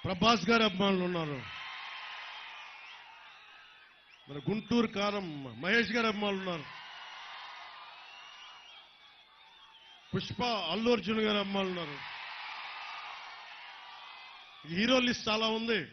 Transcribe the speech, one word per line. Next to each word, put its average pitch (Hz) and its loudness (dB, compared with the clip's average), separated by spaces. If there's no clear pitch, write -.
ప్రభాస్ 190 4
గారు 233 8
అభిమానులు 196 4
ఉన్నారు, 160 0
మన 143 -8
గుంటూరు 220 4
కారం 202 0
మహేష్ 202 4
గారు 226 4
అభిమానులు 202 2
ఉన్నారు, 175 -4
పుష్ప 196 -4
అల్లు 220 2
అర్జున్ 220 2
గారు 214 4
అభిమానులు 196 0
ఉన్నారు. 147 -6
హీరో 214 6
లిస్ట్ 247 2
చాలా 220 4
ఉంది. 220 2